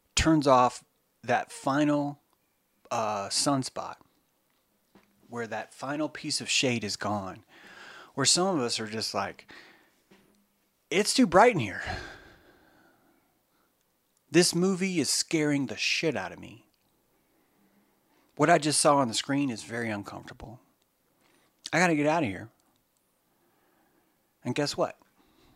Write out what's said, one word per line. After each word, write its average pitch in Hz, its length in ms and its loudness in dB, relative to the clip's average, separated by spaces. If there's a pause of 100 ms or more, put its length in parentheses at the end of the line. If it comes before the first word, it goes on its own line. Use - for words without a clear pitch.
(160)
turns 156 320 4
off 123 360 6 (400)
that - 280 0
final, 143 680 -2 (720)
uh, 107 380 -4
sunspot, - 680 -4 (1300)
where 117 160 -8
that 110 260 -10
final 147 380 -6
piece - 320 -6
of 110 80 -8
shade 120 340 0
is 101 120 -4
gone, 101 480 -6 (720)
where 135 100 0
some 180 320 2
of 135 60 0
us 117 160 -4
are 110 80 -6
just 107 260 -6
like, 90 340 -6 (1400)
"It's 190 240 0
too 247 140 6
bright 208 260 6
in 175 60 0
here. 104 240 -4 (2500)
This 175 240 4
movie 185 440 0
is 127 120 0
scaring 147 560 0
the 107 100 -8
shit - 400 -2
out 90 140 -8
of - 80 -16
me. - 260 -20 (1700)
What 147 140 4
I 170 80 8
just 147 220 0
saw 147 180 6
on 135 120 2
the 107 40 -6
screen 139 380 -2
is 107 100 -10
very 117 300 -6
uncomfortable. - 680 -12 (1120)
I 147 60 0
gotta 170 180 4
get 147 120 2
out 160 160 2
of 117 60 -2
here." 98 200 -10 (1900)
And 123 120 -4
guess 147 200 -2
what? - 220 -2 (580)